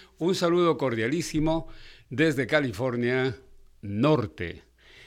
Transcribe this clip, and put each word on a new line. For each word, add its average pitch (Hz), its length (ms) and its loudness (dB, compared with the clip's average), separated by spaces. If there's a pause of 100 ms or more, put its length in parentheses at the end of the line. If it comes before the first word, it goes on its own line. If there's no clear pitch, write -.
(180)
un 175 160 0
saludo 170 420 2
cordialísimo 143 920 0 (420)
desde 135 360 2
California 127 880 0 (460)
Norte. 104 840 -2 (440)